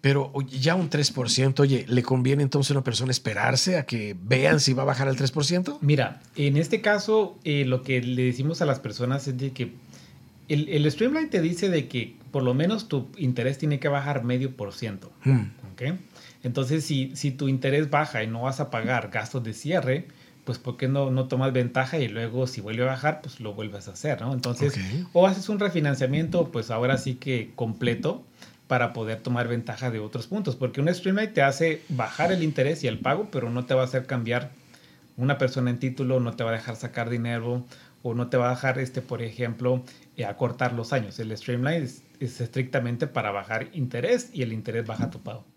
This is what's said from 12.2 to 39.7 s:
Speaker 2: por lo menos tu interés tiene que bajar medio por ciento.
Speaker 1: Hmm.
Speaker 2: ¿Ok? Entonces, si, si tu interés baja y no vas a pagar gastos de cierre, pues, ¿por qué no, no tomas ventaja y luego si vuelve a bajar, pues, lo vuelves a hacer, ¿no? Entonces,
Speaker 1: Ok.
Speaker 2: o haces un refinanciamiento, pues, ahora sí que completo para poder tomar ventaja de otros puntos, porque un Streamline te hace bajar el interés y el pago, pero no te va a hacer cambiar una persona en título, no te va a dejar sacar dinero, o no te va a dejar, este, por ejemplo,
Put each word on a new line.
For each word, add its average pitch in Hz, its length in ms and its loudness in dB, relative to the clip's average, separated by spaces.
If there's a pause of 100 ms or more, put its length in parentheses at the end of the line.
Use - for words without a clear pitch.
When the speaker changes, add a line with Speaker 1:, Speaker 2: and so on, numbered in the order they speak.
Speaker 2:
por 139 120 0
lo 123 120 4
menos 175 340 2
tu 135 280 -2
interés 127 420 0
tiene 147 220 0
que 151 80 0
bajar 143 340 0
medio 127 320 0
por 101 200 -8
ciento. 104 360 -8 (140)
Speaker 1:
Hmm. 127 220 4 (260)
Speaker 2:
¿Ok? 151 260 -4 (460)
Entonces, 135 400 0
si, 135 300 -2
si 143 160 0
tu 135 180 -2
interés 135 420 2
baja 147 340 2
y - 20 -2
no 113 160 -4
vas 131 180 -2
a 139 100 -2
pagar 113 400 0
gastos 113 340 -4
de 113 80 -6
cierre, 147 560 0 (360)
pues, 120 140 -4
¿por 123 180 -8
qué 131 120 -2
no, 135 240 2
no 131 160 0
tomas 131 240 2
ventaja 127 460 0
y 123 100 0
luego 117 400 -4
si 110 120 -8
vuelve 110 220 -4
a 127 40 2
bajar, 147 360 -2
pues, - 160 -14
lo 107 160 -8
vuelves 101 320 -10
a 101 60 -14
hacer, 139 280 -4
¿no? 123 120 -4
Entonces, 123 420 0
Speaker 1:
Ok. 110 380 -4
Speaker 2:
o 180 160 8
haces 190 200 0
un 208 120 0
refinanciamiento, 156 880 2
pues, 117 220 -4
ahora 123 260 2
sí 123 160 -4
que 123 400 -4
completo 120 680 -2 (420)
para 120 260 2
poder 113 280 -4
tomar 120 260 0
ventaja 120 460 -4
de 110 80 -4
otros 110 260 -8
puntos, 185 300 -4
porque 131 240 -2
un 160 120 4
Streamline 196 400 0
te 143 100 4
hace 156 480 2
bajar 151 420 0
el 180 100 2
interés 151 400 0
y 131 60 0
el 110 100 -2
pago, 156 320 0
pero 120 200 -4
no 123 160 -2
te 135 80 2
va 127 80 6
a - 20 2
hacer 127 220 -2
cambiar 120 440 -2 (640)
una 135 220 2
persona 123 320 0
en 120 80 -2
título, 131 400 0
no 120 160 0
te 120 80 -6
va 113 80 0
a 113 40 0
dejar 110 200 -6
sacar 117 340 -6
dinero, 120 560 -2 (380)
o 117 120 -4
no 120 140 0
te 131 80 2
va 123 120 4
a 123 60 2
dejar, 131 260 0
este, 127 200 -4
por 117 220 -6
ejemplo, 123 600 -2 (320)